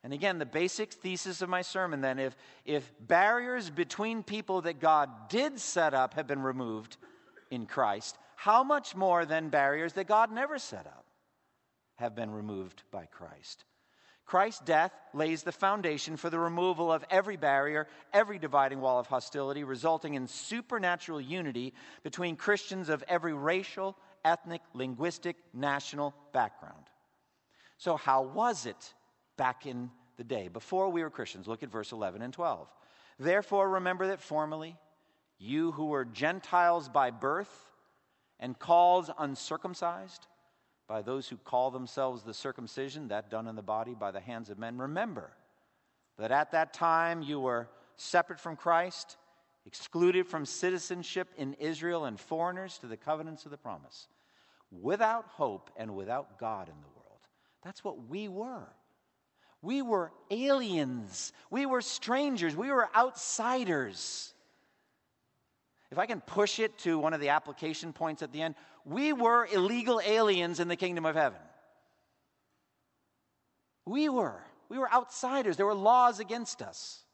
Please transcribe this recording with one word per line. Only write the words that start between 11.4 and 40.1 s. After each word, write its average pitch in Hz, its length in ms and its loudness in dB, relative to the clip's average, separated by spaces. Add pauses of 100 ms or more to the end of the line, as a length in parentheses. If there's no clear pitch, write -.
have 117 200 -6
been 110 160 -6
removed 104 600 -8
by 87 160 -10
Christ? 78 580 -18 (640)
Christ's 196 340 2
death 160 320 4 (220)
lays 156 280 0
the 175 100 -4
foundation 175 640 0
for 170 100 -4
the 165 100 -2
removal 170 540 2
of 160 160 2
every 190 300 2
barrier, 147 500 2 (240)
every 208 260 4
dividing 135 440 2
wall 127 160 4
of 120 80 0
hostility, 139 580 -4
resulting 147 480 0
in 131 140 -4
supernatural 180 920 -4
unity 135 540 -6 (300)
between 175 340 -4
Christians 190 540 -2
of 151 180 0
every 170 240 0
racial, 190 640 -2 (260)
ethnic, 170 380 0 (140)
linguistic, 131 600 -4 (180)
national 143 600 -2 (200)
background. - 560 -2 (880)
So 170 180 0
how 139 240 4
was 151 460 0
it - 280 -12 (420)
back 127 300 -2
in 123 240 -8 (260)
the 120 60 -14
day, 117 240 -4
before 185 440 -2
we 170 120 0
were 156 80 -4
Christians? 95 380 -10
Look 113 160 -6
at 127 40 -12
verse 107 220 -6
eleven 107 320 -6
and 127 100 -8
twelve. 127 400 -4 (460)
"Therefore, 196 500 2
remember 185 380 0
that 190 140 -2
formerly 156 560 -4 (600)
you 151 340 -2
who 151 140 -2
were 143 180 0
Gentiles 170 840 2
by 127 220 4
birth 139 640 -4 (640)
and 123 180 -8
called 175 640 6
uncircumcised 170 1080 -6 (580)